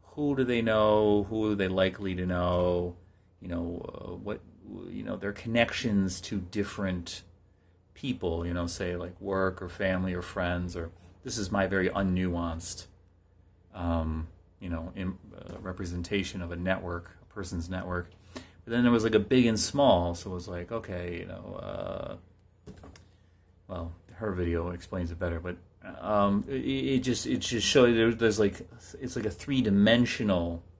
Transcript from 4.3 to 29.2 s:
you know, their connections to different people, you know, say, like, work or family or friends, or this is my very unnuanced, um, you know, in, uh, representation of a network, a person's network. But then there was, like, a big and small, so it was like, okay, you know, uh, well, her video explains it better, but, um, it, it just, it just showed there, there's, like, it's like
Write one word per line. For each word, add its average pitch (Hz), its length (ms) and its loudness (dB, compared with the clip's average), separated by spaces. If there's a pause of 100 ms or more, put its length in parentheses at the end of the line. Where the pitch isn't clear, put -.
you 101 120 -10
know, 101 140 -6
their 101 160 -4
connections 107 880 0
to - 160 -6
different 95 880 -4 (720)
people, 87 500 -4
you 85 80 -4
know, 87 140 -2
say, 87 300 -4
like, 90 220 -10
work 95 440 -2
or 87 80 -8
family 92 420 0
or 90 80 -2
friends, 90 560 -2
or 85 140 -6 (340)
this - 140 -6
is 95 120 -2
my 98 160 2
very 92 220 2
unnuanced, 90 1000 -2 (840)
um, 80 560 -2 (320)
you 92 80 -10
know, 82 260 -6
in, 92 220 -6 (180)
uh, - 260 -16
representation 90 840 -4
of 85 100 -6
a 85 40 -6
network, 90 680 -4
a - 100 -20
person's 87 380 -8
network. 90 400 -4 (240)
But - 380 -12
then 120 100 4
there 120 100 6
was, 113 120 4
like, 110 100 2
a 104 60 8
big 127 260 6
and 110 120 2
small, 92 560 4
so 92 180 -8
it - 20 -4
was 87 140 -8
like, 87 220 -8
okay, 87 500 -6
you 90 60 -10
know, 98 360 -12
uh, - 540 -8 (1500)
well, 87 240 -8 (240)
her 107 160 -4
video 87 400 0
explains 87 380 -6
it 82 80 -10
better, 85 220 -2
but, 87 160 -8 (420)
um, 101 480 2
it, 135 200 -4
it 135 320 0
just, 123 280 0
it 127 120 0
just 117 280 -2
showed 120 300 8
there, 113 160 6
there's, 113 260 2
like, 101 280 2 (340)
it's 127 160 -6
like 110 80 -2